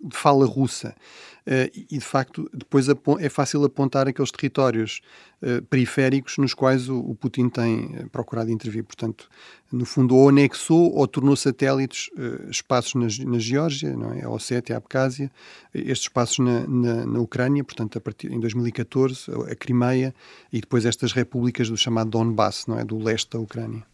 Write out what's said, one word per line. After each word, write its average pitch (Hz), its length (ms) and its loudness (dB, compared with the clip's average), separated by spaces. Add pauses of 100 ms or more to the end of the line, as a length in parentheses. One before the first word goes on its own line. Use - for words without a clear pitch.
de 151 140 -12
fala 139 280 6
russa. 123 480 -2 (520)
Eh, 131 280 0
e, - 180 -18
e, 151 80 -6
de - 40 -8
facto, - 500 -4
depois 135 360 2
apo-, 143 280 2
é 156 120 -2
fácil 143 340 0
apontar 139 420 0
aqueles 135 260 -2
territórios, 120 680 0 (420)
eh, 120 200 -2
periféricos 131 760 0
nos 135 160 0
quais 131 360 2
o, 127 100 -4
o 117 160 -6
Putin 123 320 -2
tem, 117 480 -2
eh, 123 160 -10
procurado 117 400 -4
intervir. 113 320 -6
Portanto, - 460 -10 (420)
no 123 140 -4
fundo, 131 280 4
ou 135 140 12
anexou 143 680 6
ou 139 140 4
tornou 139 300 2
satélites, 135 800 -2
eh, - 320 -8
espaços - 460 -2
na 120 120 0
Ge-, 113 160 -6
na 120 160 -2
Geórgia, 139 560 -2
não 113 160 -6
é? 120 140 -8
A 117 40 -8
Ossétia, 117 460 -4
a 117 40 -6
Abcásia, 131 520 -4 (420)
eh, - 60 -6
estes - 280 -4
espaços - 320 0
na, 123 280 0
na, 120 380 0
na 117 140 -2
Ucrânia, 127 440 0
portanto, 113 340 -8
a 107 40 -4
partir, - 280 -10
em 120 120 -6
dois 113 120 -2
mil 120 140 -2
e 117 60 -2
catorze, 127 580 -2
a, 117 220 -6
a - 20 -8
Crimeia 127 580 0 (380)
e 117 80 -4
depois 113 260 0
estas 117 280 0
repúblicas 123 560 -2
do 113 80 -4
chamado 113 320 0
Donbass, 110 580 0
não 113 100 -4
é? 117 60 -4
Do 110 180 -6
leste 110 300 -2
da 120 80 -6
Ucrânia. 110 540 -10